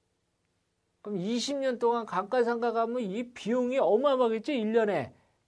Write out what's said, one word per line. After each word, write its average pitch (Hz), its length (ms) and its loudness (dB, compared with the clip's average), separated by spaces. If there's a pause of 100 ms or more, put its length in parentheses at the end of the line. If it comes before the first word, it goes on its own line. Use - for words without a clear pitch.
(1000)
그럼 208 180 -8
이십 240 380 -2
년 262 220 -2
동안 233 260 0
감가상각하면 233 960 0
이 226 320 -6
비용이 247 460 -2
어마어마하겠죠? 233 760 2
일 220 200 0
년에. 202 420 0 (340)